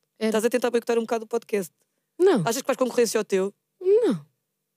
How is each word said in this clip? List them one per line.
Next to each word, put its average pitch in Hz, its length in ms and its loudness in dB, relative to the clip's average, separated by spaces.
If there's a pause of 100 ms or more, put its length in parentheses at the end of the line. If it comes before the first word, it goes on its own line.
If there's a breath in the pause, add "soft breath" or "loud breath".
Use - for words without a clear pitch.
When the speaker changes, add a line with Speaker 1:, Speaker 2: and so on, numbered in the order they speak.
(180)
Speaker 1:
Era. 220 120 -2
Speaker 2:
Estás 214 160 -2
a - 40 2
tentar 240 200 -2
boicotar 233 280 -2
um 233 40 -2
bocado 226 240 -6
o - 20 -20
podcast. 208 440 -6 (460)
Speaker 1:
Não. 349 220 4
Speaker 2:
Achas 233 220 -2
que - 40 -14
faz 254 100 -2
concorrência 240 420 0
ao 208 60 -2
teu? 190 300 -2 (260)
Speaker 1:
Não. 370 460 2 (500)